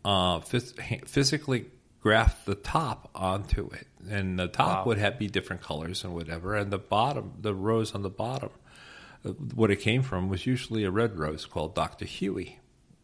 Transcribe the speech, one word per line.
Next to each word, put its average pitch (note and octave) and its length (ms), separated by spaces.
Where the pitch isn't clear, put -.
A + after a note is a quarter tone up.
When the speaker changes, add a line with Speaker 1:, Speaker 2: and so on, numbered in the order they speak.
Speaker 1:
uh, F2+ 360
phys-, - 680
physically C#3 600
graft A2 440
the G2 100
top - 580
onto F#2+ 580
it. - 160
And F#2+ 300
the F2+ 80
top G2 320
Speaker 2:
Wow. F#2+ 80
Speaker 1:
would A2 100
have, G2+ 220
be G#2+ 80
different F#2+ 340
colors E2 420
and F2+ 120
whatever. E2+ 400
And G2+ 160
the G2 80
bottom, A2 600
the G#2 140
rose G#2+ 400
on G2+ 80
the G2 80
bottom, A#2 400
uh, - 40
what A2+ 160
it G2+ 80
came A#2+ 240
from F#2+ 280
was F#2+ 180
usually A2+ 380
a F#2 60
red G#2 280
rose D#2 260
called D#2+ 300
Doctor D#2+ 300
Huey. F#2+ 540